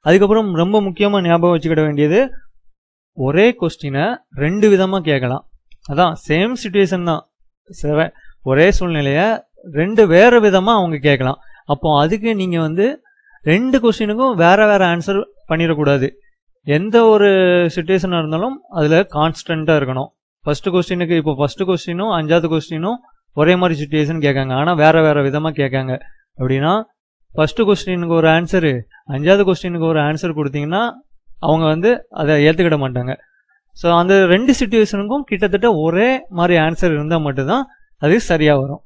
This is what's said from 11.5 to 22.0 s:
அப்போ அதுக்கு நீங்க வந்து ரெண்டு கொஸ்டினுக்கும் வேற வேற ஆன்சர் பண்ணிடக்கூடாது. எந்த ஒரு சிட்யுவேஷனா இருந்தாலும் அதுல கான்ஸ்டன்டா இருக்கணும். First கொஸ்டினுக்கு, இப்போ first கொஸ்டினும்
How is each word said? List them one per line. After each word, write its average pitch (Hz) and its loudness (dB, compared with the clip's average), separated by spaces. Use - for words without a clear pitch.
அப்போ 147 -4
அதுக்கு 202 -2
நீங்க 185 -4
வந்து 165 -2
ரெண்டு 240 2
கொஸ்டினுக்கும் 226 0
வேற 185 4
வேற 202 4
ஆன்சர் 175 -2
பண்ணிடக்கூடாது. 151 0
எந்த 180 0
ஒரு 214 6
சிட்யுவேஷனா 180 -2
இருந்தாலும் 165 -4
அதுல 160 2
கான்ஸ்டன்டா 156 -2
இருக்கணும். 131 -4
First 147 -4
கொஸ்டினுக்கு, 175 -2
இப்போ 151 -2
first 143 -4
கொஸ்டினும் 185 -4